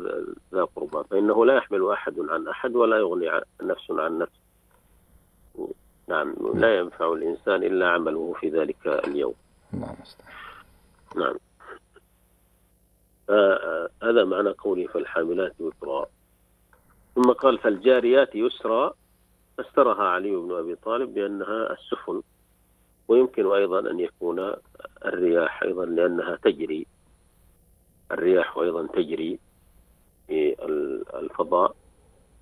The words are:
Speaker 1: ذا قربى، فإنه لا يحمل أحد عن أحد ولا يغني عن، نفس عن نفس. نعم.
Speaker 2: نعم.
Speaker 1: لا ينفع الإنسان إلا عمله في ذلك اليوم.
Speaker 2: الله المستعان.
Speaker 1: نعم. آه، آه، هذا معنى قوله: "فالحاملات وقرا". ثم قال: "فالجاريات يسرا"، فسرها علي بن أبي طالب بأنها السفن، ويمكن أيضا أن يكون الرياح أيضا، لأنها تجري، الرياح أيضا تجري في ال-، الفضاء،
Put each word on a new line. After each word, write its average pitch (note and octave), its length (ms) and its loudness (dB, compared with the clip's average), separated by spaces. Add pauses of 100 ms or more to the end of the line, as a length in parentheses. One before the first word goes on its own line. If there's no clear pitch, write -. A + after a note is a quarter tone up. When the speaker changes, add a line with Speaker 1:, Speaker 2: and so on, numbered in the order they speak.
(540)
Speaker 1:
ذا F#2 100 2
قربى، D2+ 460 -6
فإنه G#2 360 4
لا C3 80 6
يحمل G2+ 380 0
أحد F2 280 -6
عن E2 280 -4
أحد A#2+ 280 -4
ولا A2+ 200 4
يغني F2 320 0
عن، D#2+ 120 -2 (220)
نفس - 280 -6
عن D#2+ 280 -2
نفس. E2+ 140 -4 (1800)
نعم. D2+ 340 -2
Speaker 2:
نعم. - 160 -2
Speaker 1:
لا A2 200 4
ينفع E2+ 340 -2
الإنسان E2+ 500 -2
إلا F#2 280 2
عمله E2 500 -2
في E2 80 -4
ذلك D2+ 380 -2
اليوم. C#2+ 480 -2 (400)
Speaker 2:
الله - 220 -8
المستعان. - 360 -20 (840)
Speaker 1:
نعم. D2 180 0 (2000)
آه، G2+ 240 6
آه، E2 560 -4
هذا A#2 140 6
معنى F#2+ 240 0
قوله: F#2+ 380 -2
"فالحاملات F2 760 -2
وقرا". C#2+ 460 -6 (1080)
ثم B2+ 180 6
قال: A#2+ 260 4
"فالجاريات B2 760 4
يسرا"، A2+ 600 -2 (640)
فسرها A#2 460 2
علي F#2+ 320 0
بن F2 160 -6
أبي F2 220 -4
طالب A#2 400 -4
بأنها G2+ 580 -4
السفن، - 500 -8 (840)
ويمكن A#2 440 4
أيضا G2 380 0
أن F2 100 -4
يكون F2 540 -4 (500)
الرياح E2+ 580 0
أيضا، F2+ 220 -2
لأنها E2+ 520 0
تجري، D#2+ 500 -2 (1300)
الرياح E2+ 460 2
أيضا E2 280 -2
تجري E2 520 -4 (880)
في D2+ 380 0
ال-، D2 520 -6
الفضاء، E2+ 580 0 (680)